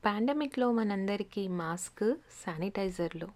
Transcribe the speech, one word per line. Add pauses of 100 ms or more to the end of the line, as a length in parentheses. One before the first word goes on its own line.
పాండమిక్‌లో
మనందరికీ
మాస్క్, (300)
శానిటైజర్లు.